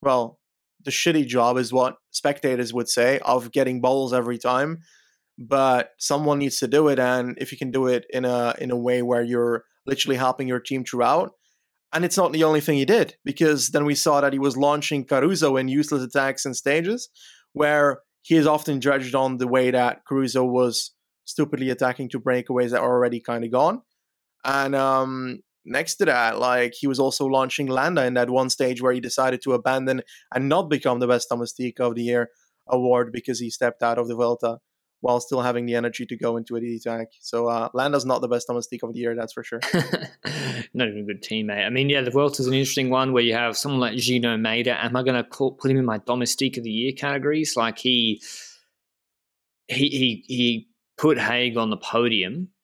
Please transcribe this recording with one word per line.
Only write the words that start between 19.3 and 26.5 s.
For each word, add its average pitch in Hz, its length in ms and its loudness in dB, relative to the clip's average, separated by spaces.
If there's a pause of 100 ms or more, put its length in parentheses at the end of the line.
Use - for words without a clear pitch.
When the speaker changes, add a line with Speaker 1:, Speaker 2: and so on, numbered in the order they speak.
Speaker 1:
the 123 100 0
way 127 240 4
that 123 360 0
Caruso 135 360 0
was 123 480 0 (340)
stupidly 143 440 -2
attacking 127 400 -2
two 131 100 -6
breakaways 123 520 0
that 123 100 2
are 123 100 2
already 123 280 2
kinda 117 280 -4
gone. 151 340 2 (640)
And, 139 300 0
um, 131 680 0 (220)
next 147 300 -4
to 202 100 0
that, 117 340 2
like, 123 340 2